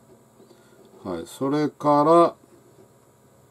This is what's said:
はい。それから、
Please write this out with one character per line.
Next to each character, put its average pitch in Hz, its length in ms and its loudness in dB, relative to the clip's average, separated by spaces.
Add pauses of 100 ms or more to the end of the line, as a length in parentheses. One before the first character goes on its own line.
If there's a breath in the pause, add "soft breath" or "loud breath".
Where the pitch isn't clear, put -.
(1040 soft breath)
は 85 160 -10
い。 85 60 -16
そ 135 240 -8
れ 147 180 -2
か 147 360 0
ら、 170 300 4 (1160)